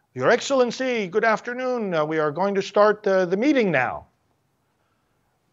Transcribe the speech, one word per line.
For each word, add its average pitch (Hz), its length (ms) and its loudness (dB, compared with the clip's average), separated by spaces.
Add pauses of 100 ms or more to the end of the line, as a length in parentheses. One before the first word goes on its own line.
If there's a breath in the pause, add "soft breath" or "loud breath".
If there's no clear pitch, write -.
(140 loud breath)
"Your 127 160 2
Excellency, 247 800 0
good 208 180 -2
afternoon. 240 680 -2
Uh, 156 120 0
we 156 140 -2
are 151 120 0
going 190 240 -2
to 196 60 0
start, 208 460 2
uh, 190 180 2
the 175 100 -2
meeting 240 360 2
now." 110 340 -2 (1500)